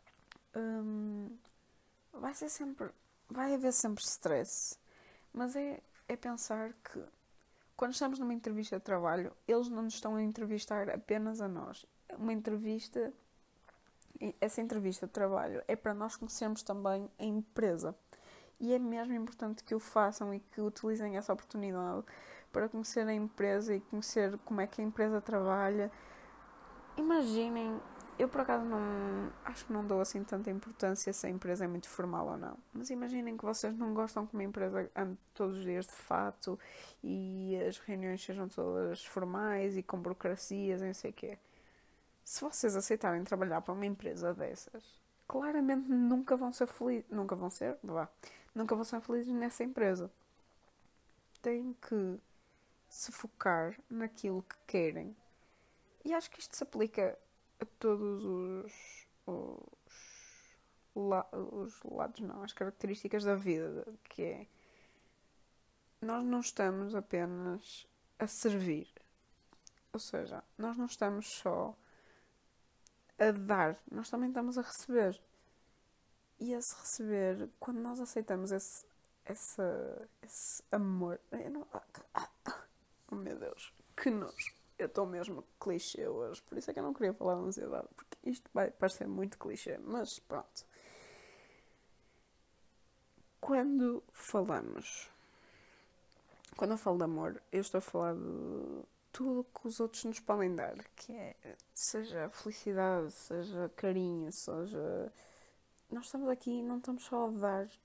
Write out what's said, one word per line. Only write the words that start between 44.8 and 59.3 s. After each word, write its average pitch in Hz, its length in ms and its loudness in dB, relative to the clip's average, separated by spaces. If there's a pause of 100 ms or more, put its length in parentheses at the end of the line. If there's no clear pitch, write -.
claramente 269 640 4
nunca 254 460 8
vão 247 180 0
ser 247 140 4
feliz-, 240 420 0
nunca 196 260 0
vão 180 140 -2
ser, 240 320 -2
vá, 165 260 0 (460)
nunca 220 200 2
vão 214 80 2
ser 226 200 -2
felizes 240 320 0
nessa 240 280 0
empresa. 196 480 2 (1300)
Têm 240 340 0 (100)
que 196 320 0 (680)
se - 240 -6
focar 170 640 0 (120)
naquilo 220 520 -2
que - 140 -16 (100)
querem. 165 500 0 (880)
E 311 100 2
acho 330 160 0
que - 100 -18
isto - 160 -8
se - 60 -6
aplica 214 560 2 (420)
a - 40 -4 (140)
todos 208 460 2
os, 190 840 -4 (200)
os - 340 -6 (1300)